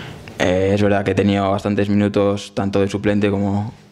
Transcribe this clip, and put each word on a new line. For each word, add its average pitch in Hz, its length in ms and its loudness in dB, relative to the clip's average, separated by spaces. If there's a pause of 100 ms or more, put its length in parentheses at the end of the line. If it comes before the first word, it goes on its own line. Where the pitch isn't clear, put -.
(400)
Eh, 95 340 2
es 101 80 2
verdad 101 220 2
que 98 80 0
he 95 40 0
tenido 98 360 2
bastantes 101 380 0
minutos 101 640 0
tanto 101 260 0
de 98 60 2
suplente 104 420 0
como, 101 420 -2 (200)